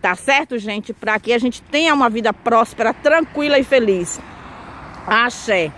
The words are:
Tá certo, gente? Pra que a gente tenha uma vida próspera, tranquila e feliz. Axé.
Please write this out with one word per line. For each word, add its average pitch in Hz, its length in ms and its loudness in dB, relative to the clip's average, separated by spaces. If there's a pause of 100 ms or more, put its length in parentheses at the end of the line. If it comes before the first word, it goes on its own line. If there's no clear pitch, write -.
Tá 180 140 2
certo, 269 420 0
gente? 208 360 -8
Pra 214 260 -2
que 226 140 -2
a 240 40 2
gente 240 240 -2
tenha 311 320 0
uma 269 160 4
vida 220 220 -2
próspera, 226 640 0
tranquila 294 680 2
e 269 40 0
feliz. 196 560 0 (880)
Axé. 214 720 0